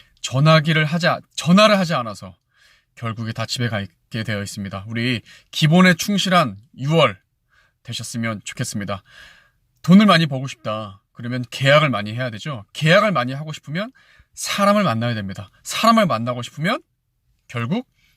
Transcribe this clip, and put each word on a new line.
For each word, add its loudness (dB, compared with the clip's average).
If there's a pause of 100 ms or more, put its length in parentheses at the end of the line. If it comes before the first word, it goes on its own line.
(200)
전화기를 2
하지 -2
아-, 0 (160)
전화를 4
하지 -2
않아서 -8 (600)
결국에 -8
다 -6
집에 -2
가 -4
있게 -10
되어 -4
있습니다. -10
우리 -4 (300)
기본에 4
충실한 -2 (200)
유월 0 (640)
되셨으면 -8
좋겠습니다. -8 (800)
돈을 8
많이 4
벌고 -6
싶다. -10 (100)
그러면 -8
계약을 4
많이 -4
해야 -6
되죠. -12
계약을 4
많이 -2
하고 -12
싶으면 -10 (420)
사람을 0
만나야 0
됩니다. -10 (120)
사람을 2
만나고 -4
싶으면 -6 (640)
결국 -6 (280)